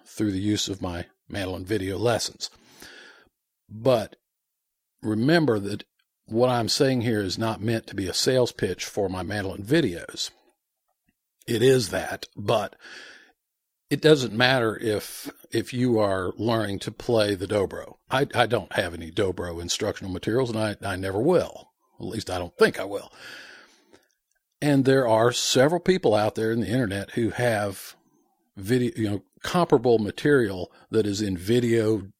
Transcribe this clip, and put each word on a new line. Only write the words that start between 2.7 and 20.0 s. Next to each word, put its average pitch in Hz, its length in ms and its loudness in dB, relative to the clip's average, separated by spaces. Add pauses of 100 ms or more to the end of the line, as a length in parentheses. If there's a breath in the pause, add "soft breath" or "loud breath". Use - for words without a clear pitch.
But 110 480 0 (840)
remember 120 560 2
that 101 260 -6 (420)
what 117 220 2
I'm 117 200 0
saying 131 340 2
here 110 180 0
is 92 180 -4
not 110 220 -4
meant 113 280 -2
to - 60 -16
be 98 140 -4
a 85 60 -6
sales 127 360 2
pitch 92 340 -6
for 98 240 -4
my 92 140 -6
mandolin 98 400 -6
videos. 110 680 -2 (1160)
It 113 160 0
is 127 280 4
that, - 360 -6 (100)
but 107 380 -2 (1120 loud breath)
it 143 120 -2
doesn't 139 320 4
matter 120 440 2
if, - 540 -4 (220)
if 113 200 -2
you 123 260 2
are 95 380 0
learning 104 440 0
to 110 100 -8
play 104 440 2
the 95 120 -6
dobro. 98 520 -2 (120)
I, 135 240 2
I 117 120 4
don't 107 260 -2
have 87 220 -2
any 82 180 -12
dobro 87 480 -2
instructional 92 520 -4